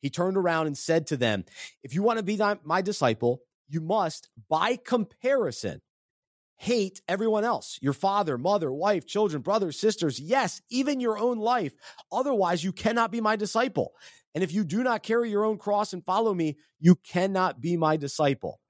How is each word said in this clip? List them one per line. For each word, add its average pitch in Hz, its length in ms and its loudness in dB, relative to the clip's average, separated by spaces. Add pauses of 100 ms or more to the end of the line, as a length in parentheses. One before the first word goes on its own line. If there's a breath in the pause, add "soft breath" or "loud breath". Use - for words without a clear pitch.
He 143 80 -6
turned 185 300 0
around 165 300 0
and 143 100 -6
said 160 300 0
to 143 100 -2
them, 107 260 0 (380 loud breath)
"If 131 120 -14
you 185 80 0
want 226 160 2
to 220 40 -4
be 202 140 -2
thy-, 208 280 2
my 165 160 2
disciple, 127 640 0 (260)
you 160 140 -4
must, 175 480 -2 (180)
by 190 280 2
comparison, 220 1040 -2 (760)
hate 202 520 -2
everyone 214 360 0
else, - 380 -4
your 139 100 0
father, 190 460 0
mother, 170 340 0
wife, 175 340 0
children, 185 360 0
brothers, 190 360 -2
sisters, 175 400 0
yes, 190 520 -2
even 262 300 0
your 226 180 -2
own 240 200 0
life. 214 360 0 (360 loud breath)
Otherwise, 190 520 0
you 185 100 -4
cannot 233 380 0
be 233 100 -4
my 214 160 2
disciple. 208 560 -2 (420 loud breath)
And 175 100 0
if 151 80 -6
you 208 120 0
do 180 180 -2
not 240 200 0
carry 233 280 0
your 208 140 0
own 214 140 0
cross 208 340 -2
and 180 120 -10
follow 208 280 2
me, 160 240 0 (220 soft breath)
you 170 160 8
cannot 185 680 -2
be 170 160 -2
my 156 220 2
disciple." 139 720 -2